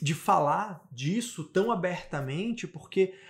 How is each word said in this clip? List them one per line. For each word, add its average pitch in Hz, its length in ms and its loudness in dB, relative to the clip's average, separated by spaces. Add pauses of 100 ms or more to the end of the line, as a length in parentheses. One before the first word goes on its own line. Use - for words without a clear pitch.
de 151 120 2
falar 170 800 2
disso 156 540 -4
tão 208 260 2
abertamente, 175 960 -4
porque 185 480 0 (140)